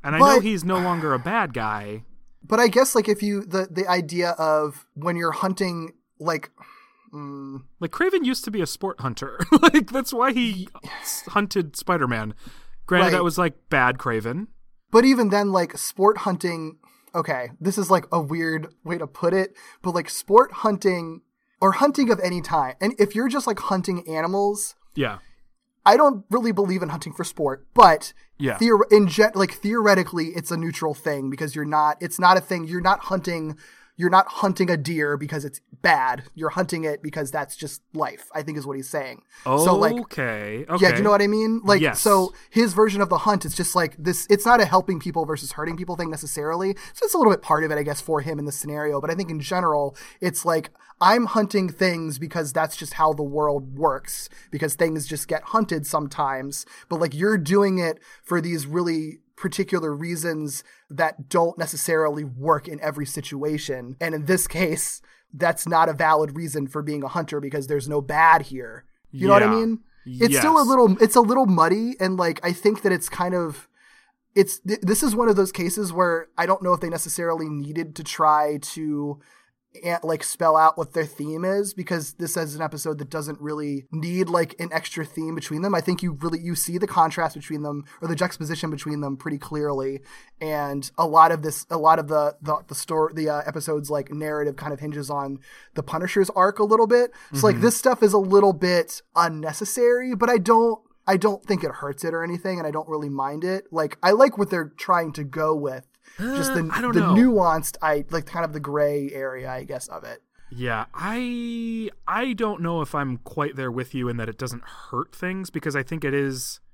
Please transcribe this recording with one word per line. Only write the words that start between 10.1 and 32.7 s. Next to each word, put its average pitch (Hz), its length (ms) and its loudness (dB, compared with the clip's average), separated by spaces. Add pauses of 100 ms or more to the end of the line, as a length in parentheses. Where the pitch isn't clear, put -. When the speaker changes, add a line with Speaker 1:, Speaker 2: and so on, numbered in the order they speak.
Speaker 1:
why 254 200 2
he 214 340 -2 (340)
s-, - 260 -10
hunted 196 480 -2
Spider-Man. 120 580 -2 (520)
Granted, 180 280 4
that 185 40 2
Speaker 2:
Right. 175 60 2
Speaker 1:
was, 170 140 0
like, 170 180 0 (140)
bad 127 280 4
Kraven. 120 500 -4 (440)
Speaker 2:
But 233 140 8
even 247 240 6
then, 202 220 2
like, 180 260 0
sport 208 420 2
hunting, 170 580 -4 (380)
okay, 131 340 -4 (100)
this 190 180 -2
is, 185 120 -2
like, 180 220 4
a 165 100 0
weird 160 460 -4 (160)
way 165 140 -6
to 151 100 -8
put 175 260 -2
it, 190 220 0 (260)
but, 180 140 -4
like, 170 140 -4
sport - 420 6
hunting 185 680 -2 (400)
or 190 120 4
hunting 277 380 2
of 196 120 2
any 175 180 -4
time, 139 380 -2
and 220 200 0
if 202 160 4
you're 240 140 0
just, 269 180 -2
like, 208 120 -2
hunting 180 480 -2
animals, 196 680 -2 (180)
Speaker 1:
Yeah. 113 240 -4 (680)
Speaker 2:
I 220 100 8
don't 277 320 4
really 233 220 0
believe 185 300 0
in 160 80 -4
hunting 156 240 -10
for 170 100 -10
sport, 139 500 -4
but - 380 8 (260)
Speaker 1:
Yeah. 131 200 -2
Speaker 2:
theor-, 226 340 4
in 208 160 8
gen-, 208 280 4
like, 190 180 0
theoretically, 190 840 2
it's 165 160 -6
a 170 60 -2
neutral 160 360 -4
thing 139 360 -4
because 139 260 -8
you're 151 100 -4
not, 151 360 2
it's 175 180 -8
not 185 180 6
a 180 40 4
thing, 180 240 -6
you're 175 160 -6